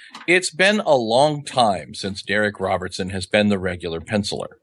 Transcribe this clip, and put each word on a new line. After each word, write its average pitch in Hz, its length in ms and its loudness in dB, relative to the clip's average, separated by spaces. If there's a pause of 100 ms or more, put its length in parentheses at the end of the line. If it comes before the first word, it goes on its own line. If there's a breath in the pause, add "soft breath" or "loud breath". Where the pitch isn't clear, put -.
(280 loud breath)
It's 180 240 2
been 190 300 2
a 151 140 2
long 135 480 2
time 101 500 0
since 98 280 -8
Derek 104 380 -2
Robertson 92 500 -4
has 95 160 -6
been 104 240 4
the 101 100 2
regular 87 400 -6
penciler. 78 480 -4 (160)